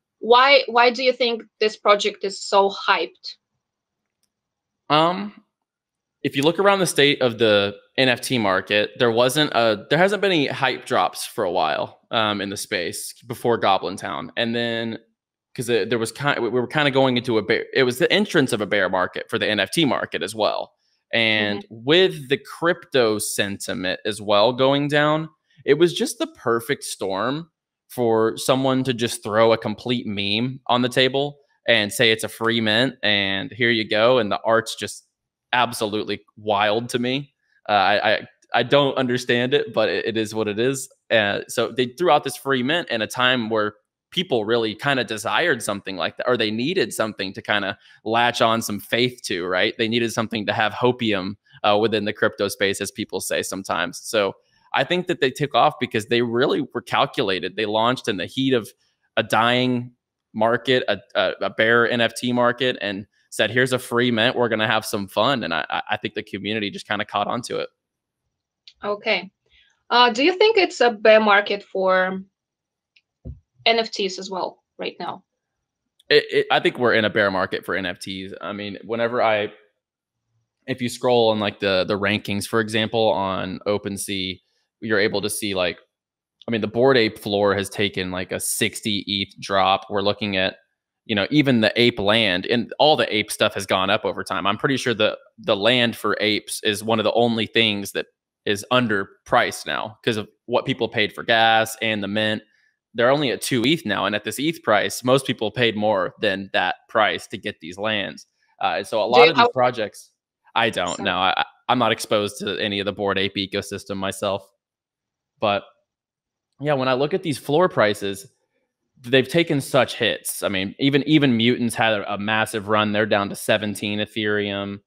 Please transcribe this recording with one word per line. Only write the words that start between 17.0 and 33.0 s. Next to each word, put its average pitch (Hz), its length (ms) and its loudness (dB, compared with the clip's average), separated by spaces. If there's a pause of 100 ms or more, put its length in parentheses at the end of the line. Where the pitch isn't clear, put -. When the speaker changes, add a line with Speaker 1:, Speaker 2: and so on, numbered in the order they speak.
Speaker 2:
into 120 220 0
a 104 60 0
bear, 113 220 0 (100)
it 135 80 4
was 123 160 0
the 165 120 2
entrance 170 420 2
of 107 80 -2
a 104 40 -2
bear 95 240 0
market 92 400 -2
for 117 80 -4
the 101 100 0
N 104 120 0
F 98 100 0
T 165 160 2
market 95 380 -2
as 98 100 -8
well. 90 400 -2 (400)
And 107 500 0
Speaker 1:
Mm-hmm. - 120 -20 (100)
Speaker 2:
with 165 420 2
the 139 100 0
crypto 139 800 0
sentiment 98 880 -4
as 104 180 -6
well 104 300 4
going 139 380 2
down, 151 400 0 (340)
it 143 120 4
was 170 180 2
just - 260 -4
the 320 80 -2
perfect 123 560 -4
storm 113 680 -6 (380)
for 113 480 2
someone 131 480 0
to 131 100 -2
just 113 300 -4
throw 113 300 4
a 110 40 2
complete 120 480 -4
meme 104 640 -2
on 123 140 2
the 123 80 0
table 135 500 0 (260)
and 107 280 2
say 113 180 4
it's 110 140 -2
a 101 40 -6
free 113 300 -2
mint 113 440 2